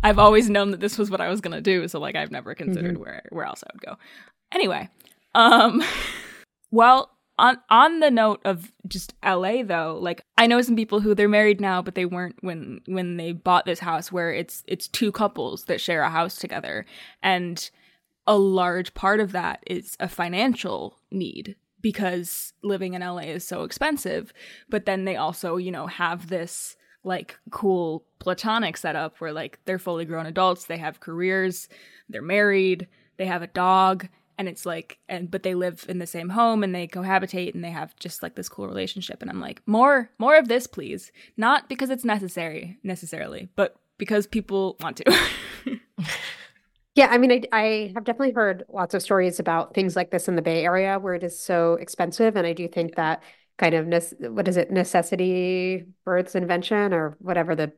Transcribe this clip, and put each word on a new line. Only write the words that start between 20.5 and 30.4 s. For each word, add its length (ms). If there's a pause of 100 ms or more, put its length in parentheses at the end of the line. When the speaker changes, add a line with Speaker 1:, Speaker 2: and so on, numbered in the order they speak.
Speaker 1:
need, 460 (260)
because 800
living 320
in 80
L 160
A 60
is 220
so 180
expensive. 680 (380)
But 160
then 180
they 120
also, 420
you 120
know, 160
have 420
this, 480 (280)
like, 340 (120)
cool 560 (120)
platonic 600
setup 420
where, 120
like, 340
they're 120
fully 280
grown 180
adults, 400